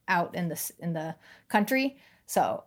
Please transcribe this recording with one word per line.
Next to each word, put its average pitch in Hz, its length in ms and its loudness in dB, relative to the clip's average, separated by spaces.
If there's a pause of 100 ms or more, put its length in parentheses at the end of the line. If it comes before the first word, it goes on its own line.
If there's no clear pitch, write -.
(100)
out 175 260 2
in 175 140 -2
the 156 60 -4
s-, - 240 -8
in 170 140 -4
the 160 220 -6 (320)
country. 262 500 2 (280)
So - 420 0